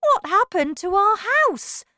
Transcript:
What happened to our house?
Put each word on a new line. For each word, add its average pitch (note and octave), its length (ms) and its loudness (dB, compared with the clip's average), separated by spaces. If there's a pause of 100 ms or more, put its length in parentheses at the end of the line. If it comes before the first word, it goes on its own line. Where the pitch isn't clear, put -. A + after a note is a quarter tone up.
What C#5+ 280 0
happened E4+ 480 0
to F4+ 180 -4
our G#4 220 2
house? B4 640 -2 (140)